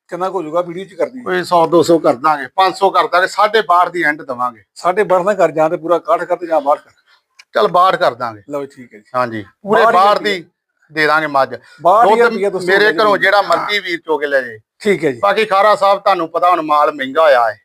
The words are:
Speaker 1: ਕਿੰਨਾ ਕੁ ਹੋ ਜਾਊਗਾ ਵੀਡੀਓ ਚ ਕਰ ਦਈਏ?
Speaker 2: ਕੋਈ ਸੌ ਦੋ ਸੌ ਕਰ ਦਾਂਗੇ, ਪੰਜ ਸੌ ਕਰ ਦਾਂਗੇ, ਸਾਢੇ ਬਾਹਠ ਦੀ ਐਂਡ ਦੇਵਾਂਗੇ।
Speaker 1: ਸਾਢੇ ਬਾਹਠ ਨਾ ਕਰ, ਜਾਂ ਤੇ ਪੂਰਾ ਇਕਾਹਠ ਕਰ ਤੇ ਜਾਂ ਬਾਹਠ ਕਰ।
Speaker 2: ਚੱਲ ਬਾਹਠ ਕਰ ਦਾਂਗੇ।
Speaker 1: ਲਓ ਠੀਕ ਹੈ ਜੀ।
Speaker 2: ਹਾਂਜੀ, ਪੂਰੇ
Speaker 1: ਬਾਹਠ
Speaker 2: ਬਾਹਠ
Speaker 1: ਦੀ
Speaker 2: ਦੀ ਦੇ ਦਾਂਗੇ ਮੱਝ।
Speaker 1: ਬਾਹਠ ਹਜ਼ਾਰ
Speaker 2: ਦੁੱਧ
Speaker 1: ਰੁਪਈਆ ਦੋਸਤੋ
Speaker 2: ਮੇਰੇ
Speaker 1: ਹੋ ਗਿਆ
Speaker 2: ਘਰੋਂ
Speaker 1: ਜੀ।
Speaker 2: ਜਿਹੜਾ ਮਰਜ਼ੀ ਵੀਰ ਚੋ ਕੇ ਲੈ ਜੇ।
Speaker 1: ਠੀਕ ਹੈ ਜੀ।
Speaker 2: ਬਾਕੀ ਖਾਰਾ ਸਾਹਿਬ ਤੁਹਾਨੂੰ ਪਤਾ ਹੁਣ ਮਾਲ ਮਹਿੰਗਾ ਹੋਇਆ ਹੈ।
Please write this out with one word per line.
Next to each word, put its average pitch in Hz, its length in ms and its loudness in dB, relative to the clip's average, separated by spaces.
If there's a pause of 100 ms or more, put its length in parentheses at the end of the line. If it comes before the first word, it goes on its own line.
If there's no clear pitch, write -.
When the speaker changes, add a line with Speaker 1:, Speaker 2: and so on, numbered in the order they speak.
Speaker 1:
ਕਿੰਨਾ 180 220 -6
ਕੁ 190 80 -6
ਹੋ 175 60 -4
ਜਾਊਗਾ 156 180 -4
ਵੀਡੀਓ 175 240 -10
ਚ 185 80 -20
ਕਰ 165 160 -4
ਦਈਏ? 127 140 -16
Speaker 2:
ਕੋਈ 185 200 -4
ਸੌ 170 240 2
ਦੋ 165 160 4
ਸੌ 165 160 4
ਕਰ 151 160 0
ਦਾਂਗੇ, 139 400 -2
ਪੰਜ 185 200 2
ਸੌ 196 140 0
ਕਰ 170 180 0
ਦਾਂਗੇ, 180 200 0
ਸਾਢੇ 208 340 0
ਬਾਹਠ 175 280 2
ਦੀ 170 140 -4
ਐਂਡ 151 180 -2
ਦੇਵਾਂਗੇ। 123 420 -6 (120)
Speaker 1:
ਸਾਢੇ 185 280 -2
ਬਾਹਠ 180 220 2
ਨਾ 208 80 0
ਕਰ, 180 180 0
ਜਾਂ 156 180 0
ਤੇ 175 80 -4
ਪੂਰਾ 165 180 -2
ਇਕਾਹਠ 165 280 -2
ਕਰ 175 120 -2
ਤੇ 170 120 -10
ਜਾਂ 160 140 0
ਬਾਹਠ 143 180 0
ਕਰ। - 120 -20 (640)
Speaker 2:
ਚੱਲ 202 140 0
ਬਾਹਠ 180 280 0
ਕਰ 160 180 0
ਦਾਂਗੇ। 117 360 -10
Speaker 1:
ਲਓ 143 160 -8
ਠੀਕ 131 280 -20
ਹੈ 107 60 -20
ਜੀ। 104 40 -20 (120)
Speaker 2:
ਹਾਂਜੀ, 113 300 -4 (160)
ਪੂਰੇ 214 220 0
Speaker 1:
ਬਾਹਠ 220 120 2
Speaker 2:
ਬਾਹਠ 196 240 4
Speaker 1:
ਦੀ 202 140 -4
Speaker 2:
ਦੀ 175 120 -8 (460)
ਦੇ 156 160 0
ਦਾਂਗੇ 156 200 0
ਮੱਝ। 135 280 -2 (260)
Speaker 1:
ਬਾਹਠ 196 260 4
ਹਜ਼ਾਰ 220 100 2
Speaker 2:
ਦੁੱਧ 240 160 2
Speaker 1:
ਰੁਪਈਆ 202 160 -2
ਦੋਸਤੋ 180 180 -6
Speaker 2:
ਮੇਰੇ 196 180 2
Speaker 1:
ਹੋ 214 60 2
ਗਿਆ 170 120 0
Speaker 2:
ਘਰੋਂ 202 140 2
Speaker 1:
ਜੀ। 170 60 -4
Speaker 2:
ਜਿਹੜਾ 196 180 2
ਮਰਜ਼ੀ 180 380 -2
ਵੀਰ 180 260 -8
ਚੋ 160 120 -2
ਕੇ 147 100 -4
ਲੈ 139 140 0
ਜੇ। 117 160 -10 (220)
Speaker 1:
ਠੀਕ 180 260 -2
ਹੈ 143 60 0
ਜੀ। 123 80 -8
Speaker 2:
ਬਾਕੀ 202 260 0
ਖਾਰਾ 202 300 2
ਸਾਹਿਬ 196 240 2
ਤੁਹਾਨੂੰ 180 300 0
ਪਤਾ 165 200 0
ਹੁਣ 170 120 2
ਮਾਲ 151 300 0
ਮਹਿੰਗਾ 139 300 -4
ਹੋਇਆ 127 280 4
ਹੈ। 107 160 -10